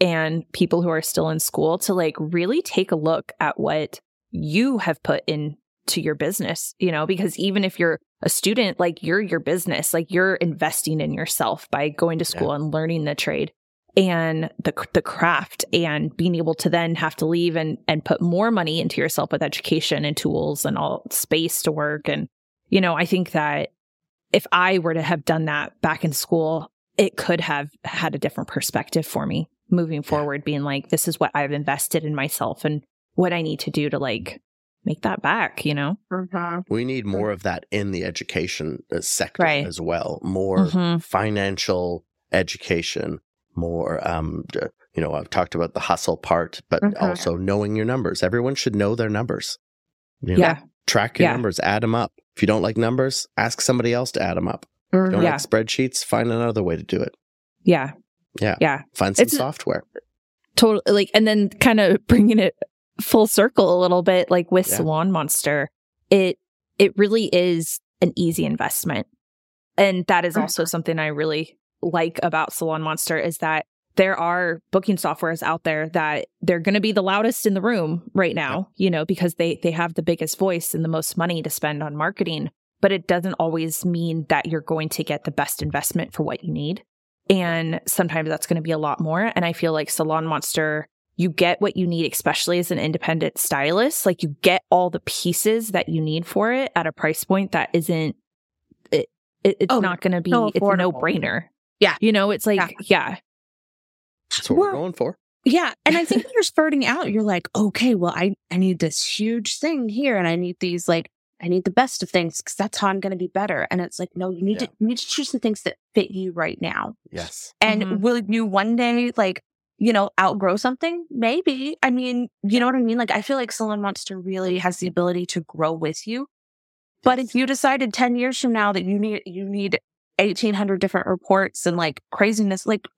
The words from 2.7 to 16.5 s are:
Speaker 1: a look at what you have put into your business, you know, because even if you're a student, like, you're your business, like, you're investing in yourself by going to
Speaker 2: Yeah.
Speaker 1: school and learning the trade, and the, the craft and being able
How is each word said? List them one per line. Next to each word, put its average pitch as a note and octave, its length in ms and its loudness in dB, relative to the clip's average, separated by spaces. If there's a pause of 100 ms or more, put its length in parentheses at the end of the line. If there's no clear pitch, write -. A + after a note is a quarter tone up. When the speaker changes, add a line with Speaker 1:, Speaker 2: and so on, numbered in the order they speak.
Speaker 1:
a F3 40 0
look D#3+ 420 -2
at D3+ 220 -2
what D3+ 400 -2 (300)
you G3 480 0
have E3 240 -2
put - 240 0
into - 760 -6
your D#3+ 140 -2
business, E3 640 -4
you F3+ 120 0
know, D#3 160 -2
because F#3 320 -2
even G3 260 0
if F#3 140 -4
you're E3+ 200 2 (240)
a - 80 0
student, G#3 500 0
like, F3 220 0
you're F3 180 0
your F3+ 200 -2
business, E3+ 520 -2
like, E3 180 -2
you're F#3 260 2
investing D#3 640 -2
in D3+ 120 -2
yourself D3 580 -2
by C#3+ 200 0
going E3 300 0
to - 40 0
Speaker 2:
Yeah. - 40 -4 (100)
Speaker 1:
school D3+ 140 -2
and D3 200 -2
learning D#3+ 320 -2
the D3 100 -2
trade, D3 380 -4 (440)
and E3 540 0 (120)
the, - 100 -2 (200)
the E3+ 100 2
craft - 680 -2
and D#3 440 0
being F3 180 2
able D#3+ 200 0